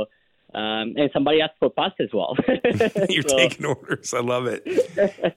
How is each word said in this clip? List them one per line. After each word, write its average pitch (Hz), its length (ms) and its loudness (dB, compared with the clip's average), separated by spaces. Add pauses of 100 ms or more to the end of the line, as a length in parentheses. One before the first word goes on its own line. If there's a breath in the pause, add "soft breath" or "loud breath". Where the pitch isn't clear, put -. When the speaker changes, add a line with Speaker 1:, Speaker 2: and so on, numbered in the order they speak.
(540)
Speaker 1:
um, 110 420 -4
and 143 160 2
somebody 147 280 4
asked 156 180 -2
for 135 120 2
pasta 165 340 -2
as 107 80 -6
well. 95 280 -2
<laughs> - 60 -4
Speaker 2:
<laughs> 226 640 0
You're 156 180 0
Speaker 1:
So 135 100 2
Speaker 2:
taking 131 280 2
orders. - 500 -4
I 123 60 0
love 123 260 -2
it. 110 200 -4
Speaker 1:
<laughs> 202 720 -2